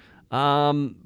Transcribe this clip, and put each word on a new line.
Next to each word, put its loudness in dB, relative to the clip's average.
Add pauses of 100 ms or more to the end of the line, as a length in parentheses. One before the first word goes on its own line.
(300)
Um, 0